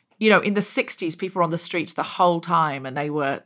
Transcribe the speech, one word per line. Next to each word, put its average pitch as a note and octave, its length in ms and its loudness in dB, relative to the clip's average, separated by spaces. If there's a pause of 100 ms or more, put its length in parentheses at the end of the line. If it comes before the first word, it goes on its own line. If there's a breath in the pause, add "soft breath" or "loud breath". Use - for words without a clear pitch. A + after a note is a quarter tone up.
(180)
you A3 140 4
know, F#3+ 80 8
in G3+ 160 0
the G3+ 80 2
sixties, F#3+ 520 -2
people F#3+ 240 -6
were F3 40 4
on D#3+ 80 0
the E3+ 80 -2
streets E3 340 -4
the - 80 -4
whole F3 400 2
time, D#3 460 0
and C3 100 -8
they D3 140 -4
were, C#3+ 340 -2